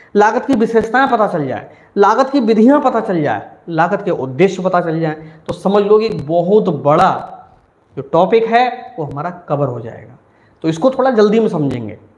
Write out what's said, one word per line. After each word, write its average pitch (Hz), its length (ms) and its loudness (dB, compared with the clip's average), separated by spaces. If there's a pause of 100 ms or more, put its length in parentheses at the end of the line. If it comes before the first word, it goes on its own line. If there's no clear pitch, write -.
(160)
लागत 226 300 2
की 277 100 0
विशेषताएं 226 540 0
पता 214 180 0
चल 147 200 -4
जाए, 110 220 -8 (260)
लागत 226 360 2
की 285 100 2
विधियां 226 400 4
पता 240 200 0
चल 185 200 -2
जाए, 113 300 -4 (180)
लागत 170 320 0
के 180 120 -2
उद्देश्य 170 500 -2
पता 180 180 0
चल 165 180 -4
जाए, 156 320 -6 (160)
तो 160 60 -8
समझ 202 300 0
लो 214 160 4
कि 220 100 -2
बहुत 175 600 0 (140)
बड़ा 156 520 2 (600)
जो 135 60 -10
टॉपिक 190 420 2
है 240 520 -2
वो 151 80 -8
हमारा 143 240 -8 (200)
cover 143 180 -2
हो 120 120 -8
जाएगा। - 380 -18 (460)
तो 160 60 -2
इसको 165 200 0
थोड़ा 262 220 0
जल्दी 214 280 4
में 220 100 0
समझेंगे, 127 480 -6 (200)